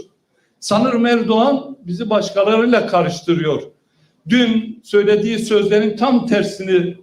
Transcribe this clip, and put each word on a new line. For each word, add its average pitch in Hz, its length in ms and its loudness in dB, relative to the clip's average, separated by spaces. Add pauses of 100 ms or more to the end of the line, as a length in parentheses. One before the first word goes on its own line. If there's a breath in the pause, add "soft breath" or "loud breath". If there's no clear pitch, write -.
(600)
Sanırım 233 460 0
Erdoğan 240 800 0
bizi 180 240 -8
başkalarıyla 214 800 2
karıştırıyor. 165 760 -2 (680)
Dün 226 540 0
söylediği 208 560 0
sözlerin 208 580 0
tam 247 300 0
tersini 185 760 -2